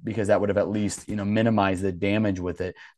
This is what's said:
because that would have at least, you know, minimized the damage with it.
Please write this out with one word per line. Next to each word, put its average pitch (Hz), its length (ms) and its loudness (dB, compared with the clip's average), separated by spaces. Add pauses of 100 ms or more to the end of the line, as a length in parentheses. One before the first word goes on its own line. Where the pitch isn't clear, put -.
because 104 240 -2
that 101 120 6
would 104 100 0
have 98 80 0
at 95 120 2
least, 104 400 -4
you 104 60 -6
know, 101 100 -4
minimized 104 560 2
the 98 100 0
damage 98 480 0
with 90 220 -6
it. 92 140 -6 (220)